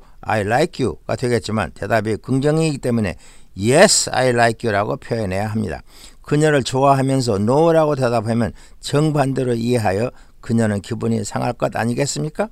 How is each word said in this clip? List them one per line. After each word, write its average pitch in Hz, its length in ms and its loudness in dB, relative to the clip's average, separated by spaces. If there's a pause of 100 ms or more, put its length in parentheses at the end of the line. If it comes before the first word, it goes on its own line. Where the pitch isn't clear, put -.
(200)
I 107 200 -2
like 123 440 0
you"가 107 320 -4
되겠지만 110 560 -2
대답이 107 460 -2
긍정이기 147 600 0
때문에 110 380 -2 (420)
"Yes, 123 520 4
I 127 180 0
like 117 400 2
you"라고 107 280 0
표현해야 107 520 -4
합니다. 104 340 -6 (400)
그녀를 147 400 2
좋아하면서 135 760 2
"No"라고 151 600 4
대답하면 117 560 0 (260)
정반대로 135 760 0
이해하여 117 560 0 (300)
그녀는 113 420 0
기분이 113 420 -4
상할 123 280 -4
것 - 220 -4
아니겠습니까? 135 760 -4